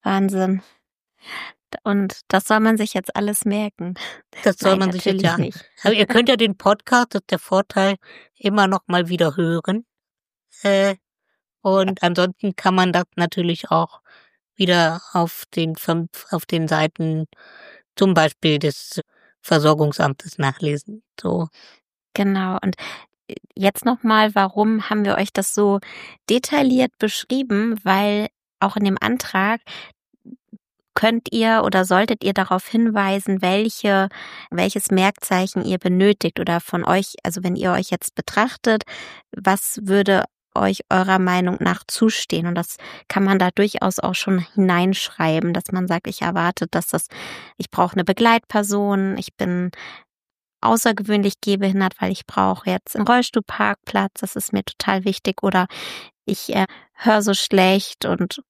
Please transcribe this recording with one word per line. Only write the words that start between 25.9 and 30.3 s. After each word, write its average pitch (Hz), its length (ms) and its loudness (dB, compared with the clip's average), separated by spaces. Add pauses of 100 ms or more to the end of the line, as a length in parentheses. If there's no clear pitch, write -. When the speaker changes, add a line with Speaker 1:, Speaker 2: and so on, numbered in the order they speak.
Speaker 1:
detailliert 254 680 2
beschrieben? 220 840 -2
Weil 208 460 0 (320)
auch 196 160 0
in 208 80 0
dem 190 160 2
Antrag 214 600 -2 (1300)